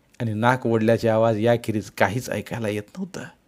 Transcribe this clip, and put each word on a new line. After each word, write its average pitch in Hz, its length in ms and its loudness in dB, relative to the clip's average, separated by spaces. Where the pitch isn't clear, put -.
आणि 113 140 -2
नाक 120 320 2
ओढल्याचे 113 420 4
आवाज 110 300 4
याखेरीज 113 520 0
काहीच 110 400 -2
ऐकायला 110 380 -4
येत 104 140 -4
नव्हतं. 185 260 -10